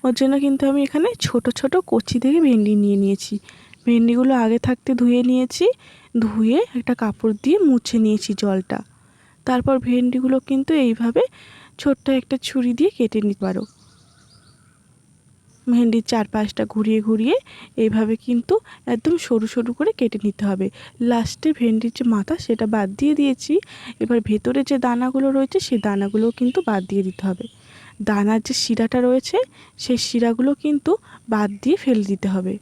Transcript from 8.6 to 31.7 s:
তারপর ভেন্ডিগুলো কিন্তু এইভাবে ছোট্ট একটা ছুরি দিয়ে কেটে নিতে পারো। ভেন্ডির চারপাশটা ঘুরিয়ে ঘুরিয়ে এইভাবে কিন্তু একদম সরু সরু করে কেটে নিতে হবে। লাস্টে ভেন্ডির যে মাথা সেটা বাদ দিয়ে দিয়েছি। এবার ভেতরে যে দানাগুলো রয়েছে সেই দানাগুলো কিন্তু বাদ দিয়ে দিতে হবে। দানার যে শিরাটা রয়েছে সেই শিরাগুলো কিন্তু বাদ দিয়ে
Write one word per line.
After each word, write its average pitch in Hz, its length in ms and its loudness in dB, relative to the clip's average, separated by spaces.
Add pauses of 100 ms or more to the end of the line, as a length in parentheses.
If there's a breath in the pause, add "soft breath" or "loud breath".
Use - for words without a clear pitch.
তারপর 262 280 2 (120)
ভেন্ডিগুলো 247 500 2 (100)
কিন্তু 269 260 -2 (140)
এইভাবে 233 360 2 (560 loud breath)
ছোট্ট - 260 -2 (160)
একটা 269 160 -4 (100)
ছুরি 247 320 -2
দিয়ে 349 120 4
কেটে 220 320 -2
নিতে 202 240 -2
পারো। 190 180 -4 (2000)
ভেন্ডির 233 440 2
চারপাশটা 214 560 -2
ঘুরিয়ে 214 340 0
ঘুরিয়ে 220 360 0 (400 loud breath)
এইভাবে 220 400 0
কিন্তু 240 380 -2 (320 loud breath)
একদম 247 320 0
সরু 220 280 -2
সরু 240 260 -4
করে 320 260 -2
কেটে 220 240 -2
নিতে 208 220 -2
হবে। 190 220 -2 (340 loud breath)
লাস্টে 233 520 0
ভেন্ডির 233 440 0
যে 254 80 -4 (100)
মাথা 202 240 -2
সেটা 226 280 -2
বাদ 214 300 -2
দিয়ে 294 180 0
দিয়েছি। 285 400 0 (460 loud breath)
এবার 233 180 0 (100)
ভেতরে 240 400 0
যে 277 100 2
দানাগুলো 254 540 0
রয়েছে 269 280 0
সেই 233 260 -2
দানাগুলো 202 400 0 (100)
কিন্তু 247 300 0
বাদ 202 200 0
দিয়ে 196 160 -2
দিতে 185 240 -6
হবে। 185 200 -4 (640 loud breath)
দানার 214 360 2
যে 269 100 -6
শিরাটা 226 460 -2
রয়েছে 254 380 0 (400 loud breath)
সেই 247 280 -2
শিরাগুলো 233 440 0 (120)
কিন্তু 302 300 0 (360 loud breath)
বাদ 208 220 0 (100)
দিয়ে 311 160 2